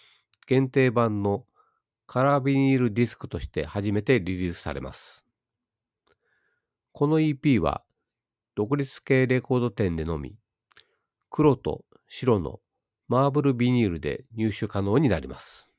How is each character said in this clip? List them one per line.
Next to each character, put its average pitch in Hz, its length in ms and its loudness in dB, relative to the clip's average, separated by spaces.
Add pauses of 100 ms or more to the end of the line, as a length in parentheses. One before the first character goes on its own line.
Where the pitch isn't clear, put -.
(480)
限 131 220 2
定 131 220 2
版 110 320 0
の 101 220 -2 (600)
カ - 180 -2
ラ 143 160 2
ー - 20 -8
ビ 135 160 0
ニ 135 160 4
ー 131 60 4
ル 120 140 0
デ 117 100 2
ィ - 20 2
ス 117 100 -10
ク - 120 -16
と - 140 -8
し - 80 -10
て - 160 -6
初 104 260 -4
め 104 100 0
て 117 200 2
リ 92 160 -6
リ 90 140 -4
ー - 20 -8
ス - 80 -14
さ 78 120 -8
れ 67 60 -8
ま 65 140 -12
す。 - 320 -18 (1700)
こ - 140 0
の 156 120 2
イ 156 120 2
ー 131 60 -4
ピ 139 200 2
ー - 20 4
は、 80 240 -2 (760)
独 107 180 -2
立 139 280 -6
系 131 240 2
レ 127 120 2
コ 127 180 -2
ー - 20 2
ド 120 100 0
店 95 260 -2
で 80 80 -2
の 80 140 -4
み、 73 180 -10 (920)
黒 147 260 4
と - 300 -6 (220)
白 120 320 0
の 76 200 -8 (480)
マ 131 200 2
ー 143 40 0
ブ 143 120 0
ル 139 100 2
ビ 120 160 0
ニ 123 160 4
ー - 20 2
ル 85 120 -2
で 73 340 -6
入 110 180 -2
手 107 160 -6
可 101 140 -4
能 101 160 2
に 151 120 4
な 87 100 0
り - 80 -12
ま - 120 -14
す。 - 400 -20